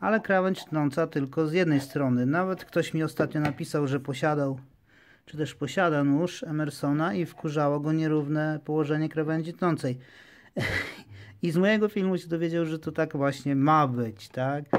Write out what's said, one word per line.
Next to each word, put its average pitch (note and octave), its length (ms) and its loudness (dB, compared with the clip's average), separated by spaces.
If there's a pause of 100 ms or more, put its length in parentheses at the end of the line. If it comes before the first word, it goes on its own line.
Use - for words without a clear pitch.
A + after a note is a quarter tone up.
ale G#3+ 200 2
krawędź F#3+ 440 2
tnąca D#3 420 0
tylko D#3 400 -2
z D3+ 60 -2
jednej E3 280 4
strony. B2+ 460 0
Nawet F3+ 380 0
ktoś - 300 -2
mi D#3+ 80 0
ostatnio D#3 380 0
napisał, D3 460 -2
że C3+ 140 0
posiadał, C#3 580 -2 (640)
czy - 120 -18
też D3+ 180 -4
posiada D3+ 500 2
nóż D3+ 380 2
Emersona D3+ 720 -2
i F3 120 -2
wkurzało D3 540 -2
go D#3 120 0
nierówne D3+ 720 0
położenie D3+ 440 0
krawędzi D#3+ 460 -2
tnącej. D#3 440 -2 (580)
<laughs> - 840 -6
I F3 80 0
z D#3 60 0
mojego G#3 320 4
filmu F#3+ 300 0
się F3 100 -12
dowiedział, E3 380 0
że D#3+ 120 -4
to D#3 140 -6
tak D#3 240 -2
właśnie C#3 400 0
ma D3 320 4
być, A#2 400 -4
tak? C#3 360 -4 (140)